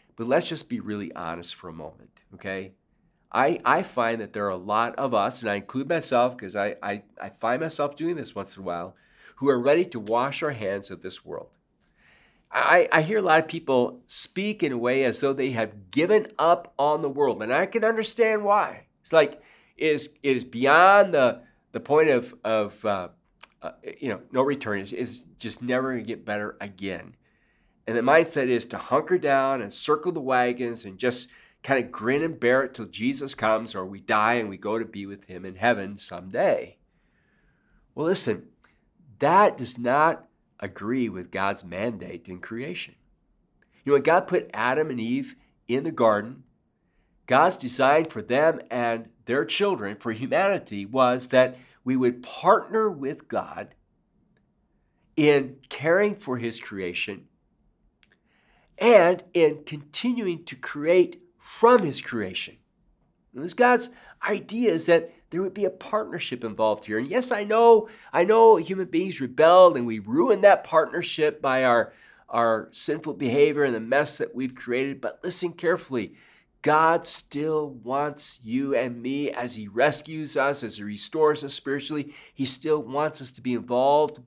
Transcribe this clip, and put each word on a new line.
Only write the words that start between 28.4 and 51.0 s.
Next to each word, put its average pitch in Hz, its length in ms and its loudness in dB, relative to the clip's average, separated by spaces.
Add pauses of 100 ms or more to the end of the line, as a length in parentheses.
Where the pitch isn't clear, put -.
is 120 160 0
to - 120 -10
hunker 156 400 -2
down 135 440 0
and 104 100 -10
circle 151 400 -2
the 160 80 -6
wagons 123 640 -2
and 95 140 -16
just 123 320 -2 (340)
kinda 131 200 0
grin 127 380 -4
and 160 180 -6
bear 123 240 2
it 127 100 -10
till 110 120 -14
Jesus 135 480 -6
comes 110 400 -2
or 95 120 -8
we 98 160 -14
die 110 320 2
and 110 160 -2
we 98 80 -12
go 104 200 -4
to 113 80 -6
be 98 200 -14
with 98 200 -16
him 92 200 -16
in 92 100 -14
heaven 101 420 -2
someday. 95 800 -4 (1200)
Well, 151 120 -4
listen, 135 400 -2 (720)
that 180 380 4
does 120 200 -12
not 139 500 2 (320)
agree 110 500 -6
with 90 220 -12
God's 98 320 -4
mandate 92 640 -8
in 90 120 -14
creation. 127 560 -12 (880)
You 139 80 -2
know, - 20 6
when 139 100 6
God 156 240 4
put - 260 -2
Adam 135 380 0
and 123 80 -6
Eve 127 360 -4 (320)
in 127 160 -2
the 160 80 -6
garden, 113 520 0 (800)
God's 160 320 4
design 135 480 2
for 110 160 -10
them 147 380 0 (100)
and 117 400 -4 (160)
their 131 200 -2
children, 123 500 -4
for 117 160 -8
humanity, 131 720 -2
was 127 440 0